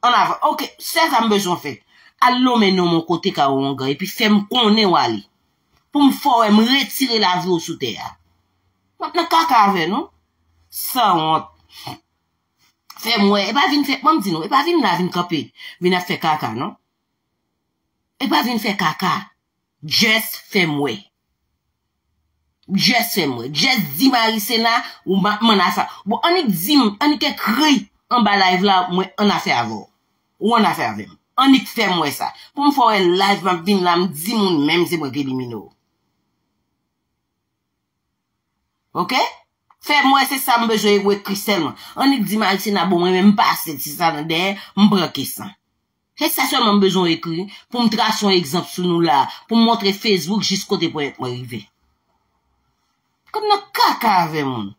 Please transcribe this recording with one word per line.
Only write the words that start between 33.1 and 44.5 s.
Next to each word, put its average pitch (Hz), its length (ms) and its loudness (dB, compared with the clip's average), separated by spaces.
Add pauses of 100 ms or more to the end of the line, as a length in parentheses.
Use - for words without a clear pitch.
m 185 80 0
ap 170 120 -4
vin 202 200 2
la, 175 120 2
m 185 140 0
di 170 240 -8
moun 190 320 2
menm 170 220 2
se 170 100 -4
mwen 139 140 -6
ki 139 100 -4
elimine 127 340 -6
ou. 101 140 -16 (3250)
Ok? 220 160 -8 (680)
Fè 294 220 -2
mwen 269 240 4
se 277 140 -4
sa 240 180 2
m 226 80 -2
bezwen 208 380 2
wè 202 100 2
ekri 196 220 -6
sèlman. 165 340 -2 (220)
Ann 277 240 2
it 190 80 0
di 208 140 -2
Martine 196 420 0
a - 60 0
bon, 170 120 2
mwen 185 140 2
menm 202 240 4
pase 151 400 0
ti 147 160 -10
sa 165 180 0
nan 151 160 -8
dè, 180 240 0 (240)